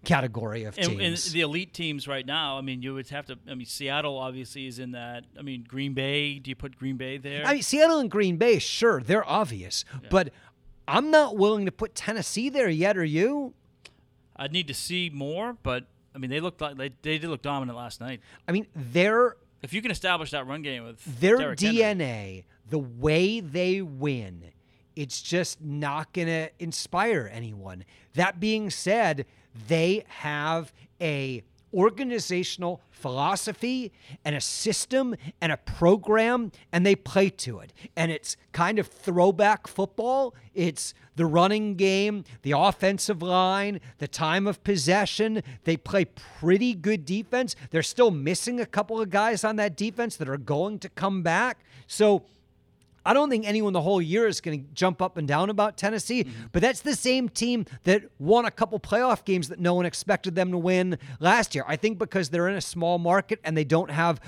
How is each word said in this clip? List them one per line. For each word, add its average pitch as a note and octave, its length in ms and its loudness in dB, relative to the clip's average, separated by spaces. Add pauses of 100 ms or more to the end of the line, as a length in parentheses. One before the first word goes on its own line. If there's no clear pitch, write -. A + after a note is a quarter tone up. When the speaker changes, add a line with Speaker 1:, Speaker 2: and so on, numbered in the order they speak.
Speaker 1:
category A2+ 600 -2
of G#2 140 -12
Speaker 2:
And, F3+ 100 0
and - 100 -4
Speaker 1:
teams. E3+ 320 -2
Speaker 2:
the E3 120 0
elite E3 300 -4
teams D3 360 -6
right C3+ 180 -6
now, C#3+ 320 -4
I - 20 -10
mean, C3 220 -8
you C3+ 120 -8
would C3+ 160 -10
have C#3+ 160 -10
to, B2 120 -14 (100)
I C#3 60 -12
mean, B2 140 -12
Seattle C#3+ 500 0
obviously C3 480 -8
is B2 140 -10
in B2+ 100 -8
that. A#2+ 360 -12 (120)
I - 40 -14
mean, C3 260 -8
Green C3+ 260 -4
Bay, C#3+ 460 -2
do C3 100 -10
you B2+ 60 -8
put C3+ 200 -12
Green C3+ 200 -6
Bay C3 220 -8
there? C#3+ 280 -6
Speaker 1:
I C#4 60 4
mean, C#4 100 -2
Seattle D#4 380 6
and A3 100 -2
Green F#3+ 260 2
Bay, G#3+ 220 6
sure, G3+ 420 2
they're F3 280 0
obvious. A#2 560 -2 (180)
Speaker 2:
Yeah. - 80 -20
Speaker 1:
But F3+ 200 4 (580)
I'm C4+ 240 2
not C#4 240 6
willing G#3 300 4
to F3+ 60 -2
put - 220 -8
Tennessee A3 540 -4
there C4 200 2
yet, F3+ 300 2
are E3+ 60 0
you? A#3+ 500 0 (800)
Speaker 2:
I'd C#3 160 -8
need E3+ 180 -2
to C3 60 -6
see F3 340 -4
more, D#3+ 540 -8
but, B2+ 220 -4 (320)
I - 20 -18
mean, C3 140 -6
they D3+ 80 -4
looked F3 200 -6
like, D3 160 -6
they, C3 120 -6 (140)
they D#3 160 -2
did E3 120 -8
look C#3+ 120 -8
dominant C3 360 -6
last A#2+ 220 -12
night. B2 220 -12 (260)
Speaker 1:
I - 20 -2
mean, G3+ 240 -2
they're F#3 600 2 (260)
Speaker 2:
If C3 100 -12
you G#3+ 100 -4
can A#3 100 -4
establish D#3+ 400 -2
that C3+ 160 -4
run D3+ 140 -8
game C3 220 -8
with A#2 360 -12
Speaker 1:
their G#3 160 8
Speaker 2:
Derrick D3+ 240 0
Henry. A3 160 4
Speaker 1:
D A3+ 80 6
N G3+ 160 0
A, G#2 440 -6 (240)
the D3+ 120 -2
way D3+ 580 2
they F3+ 440 0
win, B2+ 640 -6 (500)
it's C#3+ 260 -8
just F3 380 -4
not D3 520 -6
gonna E3 360 -2 (100)
inspire F3 760 -2
anyone. G2 520 -12 (300)
That F3 260 0
being G#3+ 280 0
said, F3+ 580 0 (420)
they F3 400 2
have D3+ 640 -4 (280)
a C#3 420 -4 (320)
organizational F#3 1080 0 (100)
philosophy F#3+ 1000 -4 (320)
and D3 100 -2
a C3+ 60 -4
system B3 720 -2 (280)
and D#3+ 100 0
a - 60 -2
program, A3 960 4 (200)
and F3 140 4
they G3+ 80 6
play G3 340 2
to A2+ 320 -8
it. - 120 -20 (240)
And E3 140 0
it's - 260 -6 (160)
kind F#3+ 260 2
of - 80 2
throwback G3 800 4
football. A#3+ 680 -2 (200)
It's E3+ 400 -2 (220)
the E3 100 2
running G3 480 4
game, G3 500 2 (180)
the C#3 100 -2
offensive F#3+ 680 2
line, F#3 580 0 (180)
the C#3+ 100 -6
time E3+ 380 0
of - 180 -2
possession. G3+ 800 2 (220)
They E3 120 2
play F#3+ 300 0
pretty G3 680 0
good F3+ 300 0
defense. A3 500 -2 (160)
They're D#3+ 120 2
still A#3+ 280 6
missing F3 500 -2
a G#3+ 60 -2
couple A3 340 -2
of G3+ 100 -2
guys G#3 340 2
on G#3+ 120 0
that G#3 200 0
defense A3+ 400 -4
that C#3 120 -6
are C#3+ 100 -4
going D#3 420 -2
to F#3+ 80 -12
come F#3+ 340 -2
back. G3 360 0 (280)
So G#3 380 4 (800)
I G3+ 100 4
don't C#4+ 160 4
think A3 180 0
anyone G#3 240 2
the F3+ 80 2
whole F#3 200 2
year G#3 280 2
is E3+ 120 -4
gonna D3+ 180 -4 (160)
jump F#3 280 0
up F#3 140 -4
and D3+ 100 -4
down D#3+ 240 0
about G#3 260 0
Tennessee, G#3+ 460 -2
Speaker 2:
Mm-hmm. A2+ 300 -10
Speaker 1:
but F3 100 0
that's C4 200 2
the C#4+ 120 0
same B3+ 340 2
team A#3 380 -2 (160)
that G3+ 220 2 (160)
won A3 240 4
a G#3+ 80 -2
couple G#3+ 260 -2
playoff A#3 460 0
games F3+ 240 0
that F3+ 100 -12
no F3 160 2
one F3+ 120 2
expected - 500 -2
them F#3 160 0
to F3+ 60 0
win F3+ 380 2 (220)
last G3 380 4
year. C3+ 100 -4
I D3+ 80 -2
think G#3+ 240 0
because F#3+ 320 -2
they're F3 160 2
in G3 80 0
a F3+ 60 -4
small F3 400 -2
market F#3 420 2
and D#3+ 140 -2
they D#3 80 2
don't D#3+ 260 2
have E3 380 0